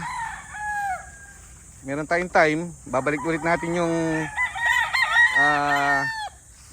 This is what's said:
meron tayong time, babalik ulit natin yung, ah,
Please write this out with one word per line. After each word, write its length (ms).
meron 240
tayong 240
time, 400
babalik 400
ulit 160
natin 320
yung, 200
ah, 640